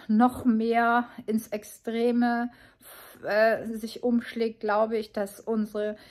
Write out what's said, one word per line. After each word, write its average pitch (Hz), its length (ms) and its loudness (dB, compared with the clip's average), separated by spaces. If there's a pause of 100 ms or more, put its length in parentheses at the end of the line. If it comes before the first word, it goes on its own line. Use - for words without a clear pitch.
noch 240 380 2
mehr 233 640 2 (160)
ins 220 240 -4
Extreme, 240 1000 -2 (760)
äh, 214 380 2
sich 226 360 -10
umschlägt, 233 600 -2
glaube 220 360 0
ich, 214 140 -6
dass 202 300 -6
unsere 214 560 -4 (140)